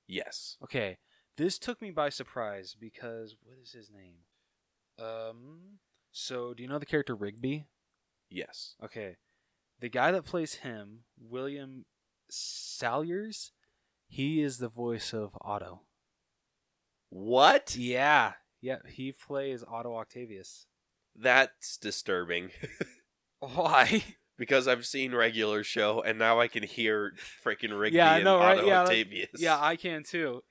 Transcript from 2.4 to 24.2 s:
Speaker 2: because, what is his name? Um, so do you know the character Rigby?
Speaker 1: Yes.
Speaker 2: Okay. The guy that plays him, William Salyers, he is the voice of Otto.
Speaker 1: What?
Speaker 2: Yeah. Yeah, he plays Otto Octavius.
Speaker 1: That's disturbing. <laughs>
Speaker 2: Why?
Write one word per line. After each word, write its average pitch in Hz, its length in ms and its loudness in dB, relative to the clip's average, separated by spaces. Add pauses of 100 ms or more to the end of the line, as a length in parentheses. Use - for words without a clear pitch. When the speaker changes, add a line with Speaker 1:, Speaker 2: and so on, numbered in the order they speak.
Speaker 2:
because, 113 640 -16
what 123 160 -20
is 123 140 -20
his 107 180 -20
name? 90 360 -20 (720)
Um, 120 800 -14 (320)
so 123 420 -8
do 117 80 -16
you 127 80 -14
know 147 100 -4
the 147 60 -14
character 139 300 -2
Rigby? 117 500 -6 (640)
Speaker 1:
Yes. - 540 -12
Speaker 2:
Okay. 101 340 -12 (640)
The 120 100 -8
guy 127 220 2
that 180 140 0
plays 165 300 -6
him, 110 500 -14 (120)
William 131 680 -10 (440)
Salyers, 170 1200 -4 (560)
he 151 340 0
is 135 180 0
the 120 100 -4
voice 117 440 -4
of 104 280 -6
Otto. 95 460 -8 (1200)
Speaker 1:
What? 127 640 4
Speaker 2:
Yeah. 123 580 4 (280)
Yeah, 123 260 -6
he 131 240 -10
plays 135 520 -8
Otto 117 320 -10
Octavius. 110 720 -14 (480)
Speaker 1:
That's 127 640 2
disturbing. 90 720 -4 (480)
<laughs> - 400 -20
Speaker 2:
Why? 147 640 4 (340)